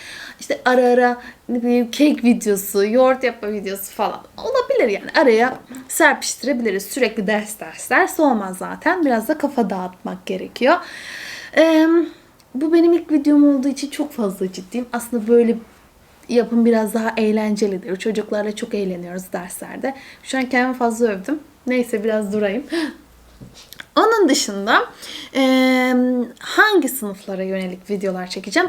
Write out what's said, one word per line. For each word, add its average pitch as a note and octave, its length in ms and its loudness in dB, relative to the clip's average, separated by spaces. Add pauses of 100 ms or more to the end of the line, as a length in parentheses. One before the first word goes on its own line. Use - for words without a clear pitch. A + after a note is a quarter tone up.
(400)
İşte - 240 -6
ara B3+ 220 4
ara, B3 300 4 (320)
ne A#3 140 -2
bileyim, A#3+ 280 2
kek C#4 340 2
videosu, G3+ 600 2
yoğurt B3+ 400 2
yapma A3+ 280 -4
videosu G3 420 -8
falan. - 260 -2 (160)
Olabilir B4 520 0
yani. G3+ 220 -4 (120)
Araya A#3 360 4 (300)
serpiştirebiliriz. A#3+ 960 0
Sürekli A3 400 -2
ders, G#3+ 340 -4
ders, - 300 -12
ders E4 300 2
olmaz G3+ 380 0
zaten. D4 460 -2
Biraz A3+ 240 0
da D#4 100 0
kafa A#3+ 320 0
dağıtmak F#3 560 -8
gerekiyor. B3 500 0 (800)
Ee, D#4+ 300 6 (680)
bu D#4 180 0
benim E4+ 200 6
ilk E4 200 0
videom C#4+ 440 6
olduğu C4 120 0
için C#4 220 -6
çok - 220 -6
fazla F#3+ 400 -4
ciddiyim. A#3+ 400 -8
Aslında A#3 360 -4
böyle A#3 280 6 (720)
yapım A#3 360 2
biraz A3 300 4
daha A3+ 220 -2
eğlencelidir. G#3+ 800 0
Çocuklarla G#3 600 -4
çok - 180 -8
eğleniyoruz F#3 580 -6
derslerde. - 640 -8 (280)
Şu - 160 -4
an C4 60 0
kendimi B3+ 300 0
fazla A#3 320 0
övdüm. G#3+ 320 -4 (280)
Neyse, B3 380 -2
biraz G#3+ 280 -2
durayım. G#3 320 -2 (1300)
Onun G4+ 320 4
dışında, A#3 560 0 (500)
e, C4+ 80 2 (960)
hangi F#4+ 500 2
sınıflara G3 540 -8
yönelik F#3+ 480 -6
videolar F#3 360 -4
çekeceğim G#3 420 -2